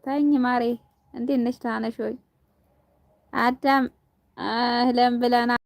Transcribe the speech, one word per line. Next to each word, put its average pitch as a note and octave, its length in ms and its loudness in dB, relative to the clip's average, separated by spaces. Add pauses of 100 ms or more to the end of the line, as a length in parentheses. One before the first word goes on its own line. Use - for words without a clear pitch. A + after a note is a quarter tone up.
ተኝ C#4+ 400 2
ማሬ፣ B3 220 0 (520)
እንዴት B3+ 260 -2
ነሽ? A#3+ 180 -4
ደህና A3+ 220 -6
ነሽ A3+ 180 -8
ወይ? A3 160 -6 (1160)
አዳም B3+ 520 0 (520)
አህለን A#3+ 800 0
ብለና፣ A#3+ 340 2 (160)